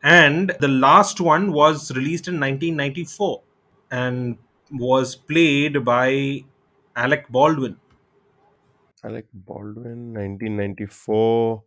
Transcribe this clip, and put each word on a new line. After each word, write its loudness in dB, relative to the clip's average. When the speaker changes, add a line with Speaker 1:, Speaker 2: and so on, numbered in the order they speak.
Speaker 1:
And 6
the 2
last 4
one 2
was 2
released -4
in -6
nineteen -4
ninety-four -6
and -6
was -2
played 0
by -2
Alec -2
Baldwin. 0
Speaker 2:
Alec -14
Baldwin, -16
nineteen -6
ninety-four. -2